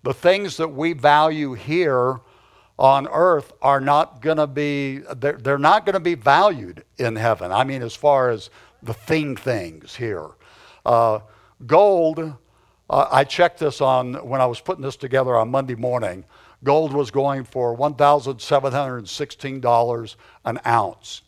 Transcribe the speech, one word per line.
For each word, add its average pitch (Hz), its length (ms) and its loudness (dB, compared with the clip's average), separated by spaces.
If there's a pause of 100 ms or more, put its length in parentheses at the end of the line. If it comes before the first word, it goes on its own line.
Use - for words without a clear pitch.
The 131 100 -4
things 185 440 0
that 160 100 -2
we 156 280 -4
value 147 580 2
here 131 680 0 (560)
on 135 300 4
earth 165 460 0 (100)
are 139 180 2
not 143 400 0
gonna 151 280 0
be, 143 500 -6 (180)
they're, 131 220 -4
they're 139 200 -2
not 185 280 4
gonna 196 140 0
be 170 160 -2
valued 139 680 2 (140)
in 117 160 -2
heaven. 107 380 -2
I 107 100 2
mean, 135 200 -4
as - 120 -10
far 135 360 2
as 110 200 -8 (320)
the - 120 -8
thing 151 420 -4
things 85 580 -8
here. 101 320 -8 (580)
Uh, 117 360 2 (460)
gold, 160 680 4 (560)
uh, 135 220 2
I 131 100 4
checked - 380 0
this 147 200 -4
on, 127 340 0 (120)
when 135 140 -4
I 127 60 4
was 120 140 -4
putting 185 220 -8
this 135 140 -8
together 127 400 -2
on 110 120 2
Monday 131 280 -4
morning, 110 480 -6 (400)
gold 147 280 2
was 139 200 -4
going 139 320 -2
for 120 300 -4
one 143 200 -2
thousand 139 460 2
seven 135 320 0
hundred 127 360 -6
sixteen 135 520 -10
dollars 117 560 0 (280)
an 117 220 -6
ounce. 113 600 -2